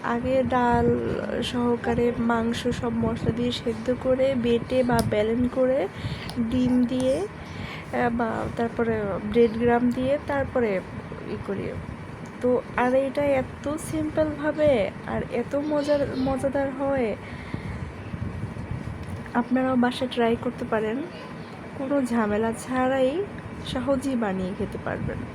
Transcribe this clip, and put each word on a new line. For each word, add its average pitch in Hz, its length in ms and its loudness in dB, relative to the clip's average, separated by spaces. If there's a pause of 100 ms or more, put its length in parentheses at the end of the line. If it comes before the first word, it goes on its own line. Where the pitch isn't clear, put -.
(140)
আগে 254 280 0
ডাল 240 440 4 (640)
সহকারে 240 560 2 (240)
মাংস 233 300 0 (200)
সব 233 120 -2 (100)
মশলা 226 360 0
দিয়ে 247 140 0
সেদ্ধ 226 340 -4 (180)
করে, 262 300 4
বেটে 240 480 2
বা 240 160 4 (120)
ব্লেন্ড 226 440 4
করে, 262 260 4 (720)
ডিম 254 220 2 (120)
দিয়ে, 254 380 2
আহ, - 960 -4
বা 233 100 2 (280)
তারপরে 226 380 0 (360)
ব্রেড 233 220 6 (100)
গ্রাম 240 280 4
দিয়ে 254 240 0 (120)
তারপরে 262 440 0 (640)
ই - 20 -6 (100)
করি। 196 180 -4 (760)
তো 247 80 2 (280)
আর 247 160 2 (160)
এটা 285 160 0 (180)
এত - 220 -10 (260)
সিম্পলভাবে 302 800 2 (360)
আর 226 160 -2 (180)
এত 240 120 -4 (180)
মজার, 294 300 2 (260)
মজাদার 269 420 0 (100)
হয়, 277 300 0 (2250)
আপনারাও 254 420 2
বাসায় 247 380 0
ট্রাই 233 200 4 (100)
করতে 247 280 -4
পারেন। 220 240 0 (840)
কোনো 277 180 -2 (140)
ঝামেলা 220 400 2 (140)
ছাড়াই 254 460 2 (640)
সহজেই 262 440 0
বানিয়ে 190 420 0
খেতে 196 280 -4
পারবেন। - 340 -2 (140)